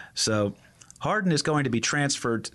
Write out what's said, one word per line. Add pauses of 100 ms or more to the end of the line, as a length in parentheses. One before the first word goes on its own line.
(140)
So (460)
Hardin
is
going
to
be
transferred